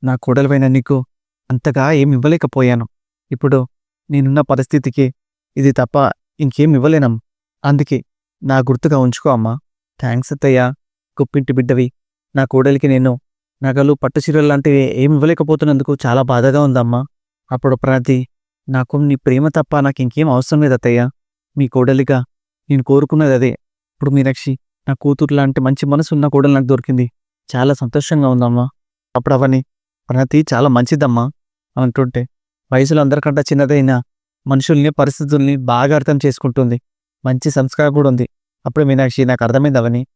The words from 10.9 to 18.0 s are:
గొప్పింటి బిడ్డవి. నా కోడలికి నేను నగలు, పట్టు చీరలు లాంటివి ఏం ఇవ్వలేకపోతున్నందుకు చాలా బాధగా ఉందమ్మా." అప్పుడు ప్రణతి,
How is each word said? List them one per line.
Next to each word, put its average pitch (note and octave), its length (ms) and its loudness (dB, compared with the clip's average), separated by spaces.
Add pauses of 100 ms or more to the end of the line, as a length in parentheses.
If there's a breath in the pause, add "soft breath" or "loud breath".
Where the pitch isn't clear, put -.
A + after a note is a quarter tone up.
గొప్పింటి C#3 360 -2
బిడ్డవి. B2 340 0 (480)
నా C#3 100 0
కోడలికి C3+ 420 0
నేను C3 260 2 (480)
నగలు, C#3 320 0
పట్టు C#3 260 -2
చీరలు D3 280 0
లాంటివి C#3+ 360 2 (120)
ఏం C3+ 180 2
ఇవ్వలేకపోతున్నందుకు D3+ 840 0
చాలా C3 260 0
బాధగా B2+ 420 2
ఉందమ్మా." B2 380 0 (500)
అప్పుడు B2+ 240 -2
ప్రణతి, C3 440 0 (480)